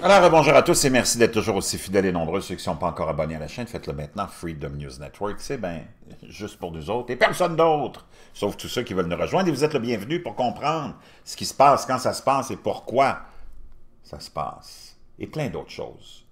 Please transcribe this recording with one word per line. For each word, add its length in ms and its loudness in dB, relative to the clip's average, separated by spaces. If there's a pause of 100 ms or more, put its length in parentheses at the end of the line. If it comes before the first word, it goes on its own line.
Alors, 280 8
bonjour 240 8
à 80 10
tous 220 4
et 40 6
merci 300 2
d'être 140 6
toujours 240 0
aussi 200 -4
fidèles 300 2
et 40 0
nombreux. 300 -2
Ceux 140 -8
qui 80 -12
sont 120 -2
pas 120 -4
encore 200 -4
abonnés 280 -4
à 40 -8
la 80 -8
chaîne, 200 -10
faites-le 260 -10
maintenant. 320 -8
Freedom 460 -10
News 280 -12
Network, 380 -8
c'est 220 -8
ben 220 -8 (460)
juste 300 -14
pour 140 -10
nous 180 -10
autres 220 -4
et 40 -4
personne 400 2
d'autre, 520 2 (260)
sauf 240 -4
tous 100 -12
ceux 140 -4
qui 140 -6
veulent 100 2
nous 100 -2
rejoindre. 340 0
Et 20 0
vous 120 0
êtes 120 0
le 40 2
bienvenu 400 -4
pour 160 -10
comprendre 600 -4 (280)
ce 140 -14
qui 80 -6
se 80 -8
passe, 320 6
quand 140 -2
ça 140 -2
se 100 -10
passe 260 0
et 80 -8
pourquoi 600 0 (840)
ça 180 -16
se 120 -18
passe. 680 -10 (220)
Et 80 -8
plein 220 -6
d'autres 200 -10
choses. 640 -14